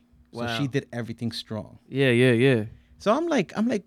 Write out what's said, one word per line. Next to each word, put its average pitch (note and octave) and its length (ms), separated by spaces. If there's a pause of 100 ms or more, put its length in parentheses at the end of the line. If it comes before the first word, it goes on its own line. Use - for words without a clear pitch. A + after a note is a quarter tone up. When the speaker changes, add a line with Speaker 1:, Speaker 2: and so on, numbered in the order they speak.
(320)
Speaker 1:
So A2+ 100
Speaker 2:
Wow. A#2 160
Speaker 1:
she C#3+ 100
did C3 260
everything A#2 380
strong. - 460 (100)
Speaker 2:
Yeah, C3+ 220
yeah, B2 220
yeah. A#2+ 320 (340)
Speaker 1:
So G3+ 160
I'm E4 140
like, C4+ 260
I'm A3+ 140
like, A3+ 180